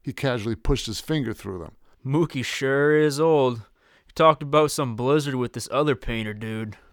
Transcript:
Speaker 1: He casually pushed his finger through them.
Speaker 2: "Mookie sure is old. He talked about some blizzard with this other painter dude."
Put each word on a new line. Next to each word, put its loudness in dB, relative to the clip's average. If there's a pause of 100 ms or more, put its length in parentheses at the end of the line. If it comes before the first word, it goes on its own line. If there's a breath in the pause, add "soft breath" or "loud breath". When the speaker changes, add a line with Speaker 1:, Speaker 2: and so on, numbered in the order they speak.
Speaker 1:
He -8
casually -2
pushed 0
his -8
finger -4
through -12
them. -16 (300)
Speaker 2:
"Mookie 0
sure 2
is 2
old. 2 (440 soft breath)
He -20
talked 4
about 4
some -2
blizzard 0
with -2
this -10
other 2
painter -4
dude." -8 (160)